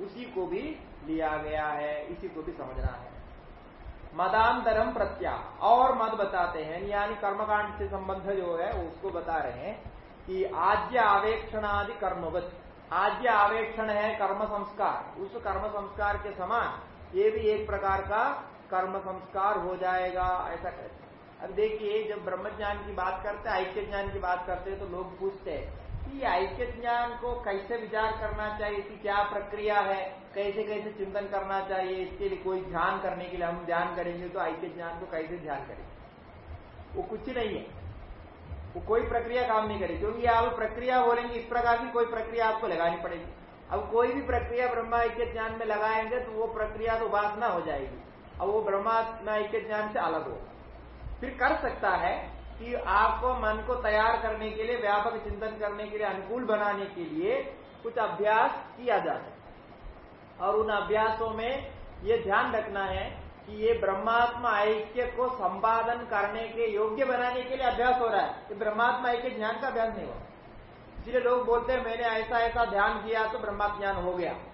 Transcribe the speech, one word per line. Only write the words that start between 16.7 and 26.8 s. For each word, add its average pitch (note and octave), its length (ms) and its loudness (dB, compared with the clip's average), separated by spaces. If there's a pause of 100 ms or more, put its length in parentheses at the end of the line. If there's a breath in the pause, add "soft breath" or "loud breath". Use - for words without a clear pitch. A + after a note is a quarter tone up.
ये G#3 140 8
भी A3 100 0
एक G#3+ 280 2
प्रकार G3 340 2
का A#3 500 0 (200)
कर्म F#3+ 280 0
संस्कार F#3+ 580 0
हो F3+ 180 -2
जाएगा, F#3 760 2
ऐसा E3+ 180 -6
कहते - 120 -10
हैं। - 240 -14 (360)
अब F#3 80 -6
देखिए, G#3+ 600 0
जब G3 160 -4
ब्रह्म F#3 320 -4
ज्ञान G#3 200 -2
की G#3 140 -8
बात F#3+ 320 -2
करते G#3 260 -4
हैं, G3 80 2
ऐक्य F#3+ 240 -2
ज्ञान G3 320 -4
की G3 60 -4
बात F3+ 280 0
करते F3+ 240 -4
हैं, G3 80 -6
तो G3+ 60 -8
लोग F3+ 340 -8
पूछते G3 320 -4
हैं - 340 -8 (260)
कि C#4 80 -8
ऐक्य G3 460 0
ज्ञान A#3+ 440 0